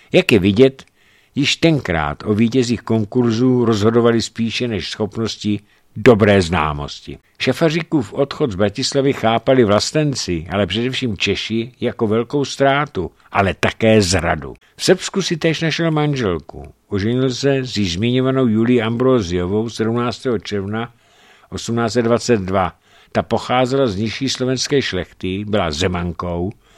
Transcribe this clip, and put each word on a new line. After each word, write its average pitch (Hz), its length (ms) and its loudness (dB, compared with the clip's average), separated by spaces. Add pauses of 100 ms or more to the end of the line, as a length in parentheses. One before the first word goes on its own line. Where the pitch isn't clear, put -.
(140)
Jak - 180 2
je 110 80 6
vidět, 107 440 4 (520)
již 135 200 0
tenkrát 85 720 0
o 107 80 0
vítězích 117 480 0
konkurzů 120 840 0
rozhodovali 113 560 2
spíše 117 460 -6
než 104 220 -6
schopnosti 104 720 -4 (360)
dobré 104 460 6
známosti. 76 760 -4 (220)
Šafaříkův 156 760 0
odchod 139 380 -2
z 92 40 -8
Bratislavy 127 580 0
chápali 117 500 2
vlastenci, 104 880 0
ale 98 140 0
především 117 520 -4
Češi, 113 540 -4 (100)
jako 117 260 -2
velkou 117 380 -2
ztrátu, 139 640 -2 (200)
ale 98 280 2
také 110 420 4
zradu. 82 520 -2 (220)
V - 80 -10
Srbsku - 380 0
si 170 160 -4
též 160 240 -2
našel 165 300 -2
manželku. 113 800 -2 (140)
Oženil 117 420 0
se 135 280 0
s 123 200 -6
již 98 160 0
zmiňovanou 127 540 0
Julií 113 340 2
Ambroziovou 110 880 0
sedmnáctého 117 680 -4
června 104 540 -8 (560)
osmnáct 117 440 -4
set 120 80 4
dvacet 113 400 2
dva. 92 340 -2 (360)
Ta 110 100 0
pocházela 127 640 0
z 98 80 -2
nižší 110 340 -4
slovenské 127 520 -2
šlechty, 95 640 -4
byla 98 240 0
Zemankou 87 800 -2 (260)